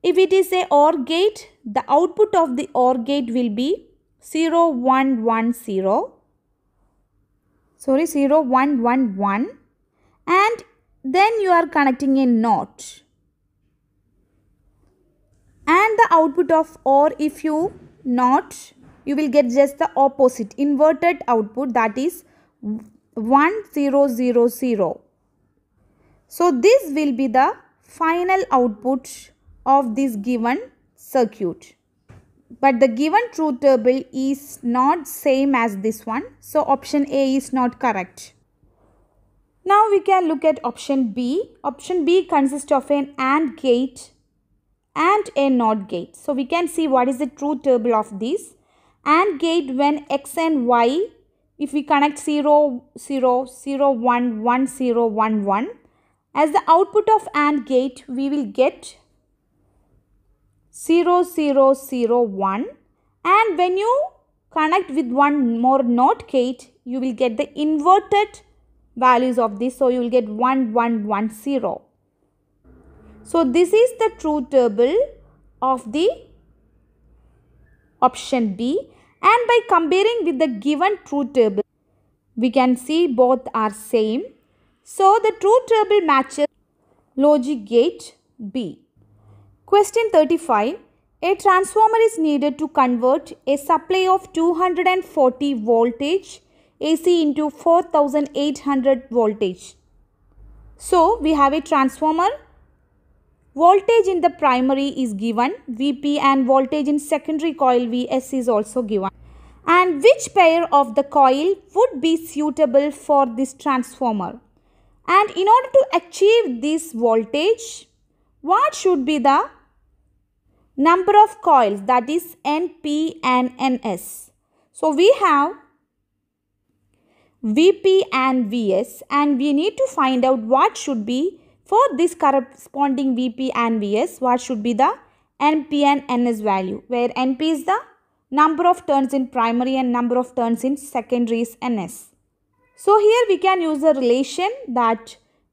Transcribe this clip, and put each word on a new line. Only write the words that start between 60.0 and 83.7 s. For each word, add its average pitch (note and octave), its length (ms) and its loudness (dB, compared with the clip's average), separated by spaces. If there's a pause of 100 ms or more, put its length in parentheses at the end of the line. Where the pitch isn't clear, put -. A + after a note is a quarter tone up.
zero, F4 500 2
zero, C#4 500 2
zero, B3 480 -2
one. G3 440 -4 (580)
And G4 340 2
when F4+ 200 0
you B4+ 300 -2 (420)
connect E4 420 -2
with C4 160 -4
one C4 520 0
more C4 240 2
not B3 440 0
gate, B3+ 440 -4 (120)
you B3 160 -8
will B3+ 140 -4
get A3+ 240 -2
the C#4+ 220 -8
inverted F#4+ 840 0 (540)
values B3 420 2
of G#3 220 -2
this. B3 180 -6
So C4 120 2
you B3 120 -2
will A#3+ 80 -4
get A#3 180 0
one, A#3+ 460 -2
one, A#3 320 -2
one, G#3+ 240 -4
zero. A#3+ 540 -6 (1400)
So E4 200 0
this E4+ 280 2
is A#4 280 4
the A4 180 0
truth D4+ 320 -4
table B3 460 2 (680)
of B3+ 300 -4
the E4 180 0 (1900)
option B3 540 -2
B. C4+ 320 -6 (360)
And A4+ 240 2
by A#4+ 120 4 (100)
comparing F#4+ 540 0
with C#4+ 160 -4
the D#4 80 2
given D4 580 -2
truth C#4+ 280 -6
table, G#3+ 300 2 (720)
we A#3+ 140 -2
can B3+ 260 2
see D#4+ 300 -2
both B3+ 480 0
are G#3+ 180 -2